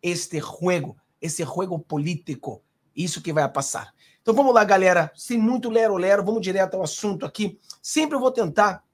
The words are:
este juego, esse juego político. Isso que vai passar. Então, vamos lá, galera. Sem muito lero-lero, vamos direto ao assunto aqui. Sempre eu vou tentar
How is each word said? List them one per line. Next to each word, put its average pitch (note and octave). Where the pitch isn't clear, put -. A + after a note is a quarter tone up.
este F3
juego, E3+
esse D#3+
juego E3+
político. D3
Isso E3+
que D#3
vai D3
passar. -
Então, A3+
vamos C4+
lá, A3
galera. F#3
Sem A#3+
muito A#3
lero-lero, G3+
vamos G#3+
direto F#3+
ao F#3+
assunto F3
aqui. G#3
Sempre D4+
eu -
vou B3+
tentar G#3